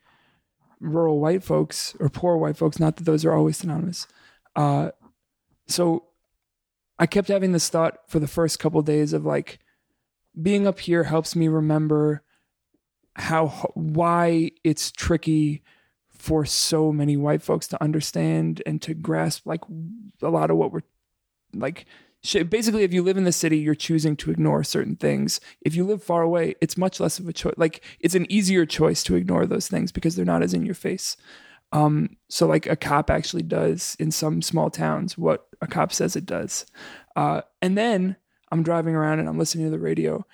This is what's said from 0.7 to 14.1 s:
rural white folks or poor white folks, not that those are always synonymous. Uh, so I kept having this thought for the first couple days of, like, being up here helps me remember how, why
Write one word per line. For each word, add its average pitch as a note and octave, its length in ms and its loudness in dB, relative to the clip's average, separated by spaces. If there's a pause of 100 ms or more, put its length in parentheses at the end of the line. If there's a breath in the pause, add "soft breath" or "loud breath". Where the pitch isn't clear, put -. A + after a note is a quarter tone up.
rural D#3+ 400 2
white E3+ 240 0
folks - 560 -2
or D3+ 100 0
poor F3 280 0
white D3+ 200 0
folks, D#3 220 0
not D#3 180 2
that E3+ 60 -10
those D#3 200 2
are D#3+ 100 2
always D#3 240 2
synonymous. E3+ 500 -6 (480 soft breath)
Uh, D3 340 0 (800)
so E3+ 380 0 (920)
I E3+ 80 4
kept G3 220 0
having F#3+ 240 2
this E3+ 180 0
thought E3 380 0
for - 120 -4
the D3+ 80 0
first E3 320 0
couple D#3 220 2
days D3+ 320 0
of, D3+ 120 -2
like, D3 340 -4 (800)
being G3+ 280 2
up F#3+ 120 0
here E3+ 260 0
helps D#3+ 300 -2
me E3 120 2
remember D3+ 760 2 (920)
how, D#3+ 320 0 (260)
why E3+ 800 2 (120)